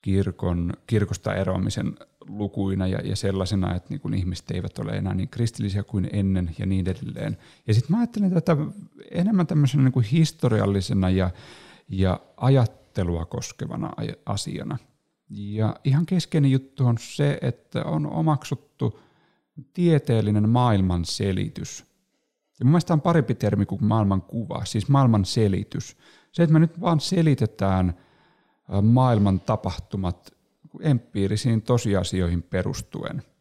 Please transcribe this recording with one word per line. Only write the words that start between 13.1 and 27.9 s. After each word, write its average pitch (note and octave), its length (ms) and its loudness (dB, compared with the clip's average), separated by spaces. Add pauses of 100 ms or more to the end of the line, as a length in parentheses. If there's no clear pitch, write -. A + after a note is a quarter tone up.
koskevana - 720 -8
aj-, - 200 -8 (100)
asiana. - 520 -6 (500)
Ja G#2 560 -4
ihan D3 220 2
keskeinen D#3 440 0
juttu C3 360 0
on A#2+ 120 4
se, - 440 -2
että - 420 -6
on D#3 220 -4
omaksuttu - 920 -4 (760)
tieteellinen A2+ 720 2
maailmanselitys G2 1400 0 (760)
ja - 60 -6
mun B2+ 60 6
mielestä E3 180 2
tää F3 60 2
on D3 60 2
parempi D#3+ 340 2
termi G2+ 320 0
kuin G2 180 -4
maailmankuva, G#2 800 0
siis G#2 240 -4
maailman B2 360 4
selitys. G2+ 720 -2 (360)
Se, E3+ 100 0
että D#3+ 100 4
me D#3+ 60 8
nyt E3 220 2
vaan E3+ 200 0
selitetään, G2 960 2 (720)